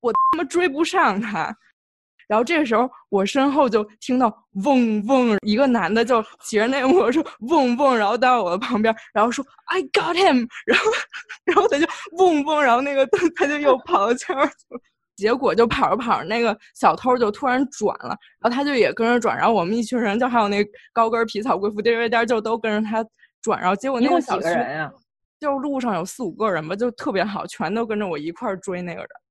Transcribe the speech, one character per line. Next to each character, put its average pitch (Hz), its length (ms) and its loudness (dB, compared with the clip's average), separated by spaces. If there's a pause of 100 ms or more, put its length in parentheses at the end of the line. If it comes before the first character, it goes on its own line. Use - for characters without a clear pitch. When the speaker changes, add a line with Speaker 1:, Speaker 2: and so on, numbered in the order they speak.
Speaker 1:
我 240 100 -2
他 571 280 0
妈 339 60 -2
追 349 220 0
不 285 160 -2
上 302 380 0
他。 202 340 -6 (720)
然 214 120 0
后 247 60 2
这 320 180 0
时 226 140 0
候 254 140 0 (180)
我 196 160 0
身 269 260 0
后 277 160 2
就 214 160 0 (180)
听 247 180 -2
到 254 80 4 (380)
嗡 233 420 2
嗡， 247 400 2
一 208 100 2
个 277 100 2
男 208 260 0
的 233 120 2
就 233 180 2 (200)
骑 - 160 -2
着 220 80 2
那 269 160 -2
个 262 60 2
摩 349 120 6
托 226 100 2
车 294 140 0 (240)
嗡 269 280 4
嗡， 262 200 2
然 208 100 2
后 233 120 0
到 247 240 4
我 175 80 -2
的 180 80 0
旁 240 220 -2
边， 220 140 2 (200)
然 214 100 4
后 240 60 2
说： 269 120 -6 (240)
“I 359 180 -2
got 330 300 -2
him。” 302 320 4 (200)
然 - 120 2
后， 427 120 0 (560)
然 339 100 2
后 403 120 4
他 285 100 0
就 330 80 2 (320)
嗡 330 260 4
嗡， 302 180 0
然 240 120 4
后 254 80 2
那 285 120 -4
个 269 140 2 (260)
他 285 120 0
就 285 120 -2
又 269 200 4
跑 208 280 0
到 233 60 2
前 269 240 -4
面 285 100 2
去 - 280 -12
了。 240 60 -14 (360)
结 214 180 0
果 247 200 0
就 226 120 4
跑 233 220 0
着 190 80 2
跑 226 220 0
着， 131 80 -6
那 220 140 -2
个 226 160 0 (180)
小 170 200 4
偷 247 220 0
就 226 140 0
突 208 160 -6
然 254 240 0
转 - 300 -4
了， - 160 -8 (240)
然 - 20 -20
后 226 80 2
他 254 120 -2
就 285 120 -2
也 214 180 2
跟 226 160 -2
着 240 100 2
转， 226 180 0
然 147 100 0
后 226 80 4
我 180 100 2
们 196 100 -2
一 233 80 -2
群 240 160 -4
人 214 200 -2
就 254 100 0
还 240 120 2
有 208 80 2
那 202 140 0 (300)
高 226 160 2
跟 233 180 0
皮 214 160 -6
草 208 160 0
贵 202 120 -2
妇 208 120 -8
颠 233 160 2
颠 233 120 0
颠 233 160 2
就 226 140 0
都 226 180 -4
跟 220 120 -2
着 214 180 -2
他 220 160 -4 (360)
转， 208 180 -2
然 180 120 0
后 196 40 2
结 254 160 -4
果 262 80 -2
那 247 100 2
个 349 120 4
小 240 180 -4
区 - 20 -4
Speaker 2:
一 - 20 -8
共 165 100 0
几 165 60 0
个 - 60 -2
人 151 180 -6
啊？ 147 100 -8 (480)
Speaker 1:
就 277 180 -2
路 269 220 -4
上 240 140 -2
有 170 100 -2
四 226 180 -12
五 190 100 -4
个 214 200 -2
人 156 160 -4
吧， 190 80 -6
就 240 140 -2
特 254 200 -8
别 190 140 0
好， 196 220 -6
全 180 280 -4
都 233 120 -2
跟 214 120 -4
着 208 80 -4
我 160 120 -4
一 151 120 -8
块 208 200 -8
儿 190 80 -6
追 180 240 -8
那 175 120 -10
个 185 60 -14
人。 - 80 -16 (220)